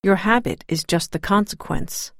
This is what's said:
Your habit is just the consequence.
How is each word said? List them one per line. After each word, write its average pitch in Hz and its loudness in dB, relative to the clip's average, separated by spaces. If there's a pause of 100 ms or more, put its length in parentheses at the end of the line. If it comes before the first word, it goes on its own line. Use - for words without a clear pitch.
Your 196 6
habit 226 0
is 160 -2
just - -2
the 160 -4
consequence. - -2